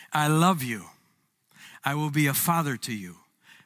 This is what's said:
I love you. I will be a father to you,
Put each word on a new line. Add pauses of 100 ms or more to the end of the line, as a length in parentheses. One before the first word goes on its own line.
(140)
I
love
you. (960)
I
will
be
a
father
to
you, (480)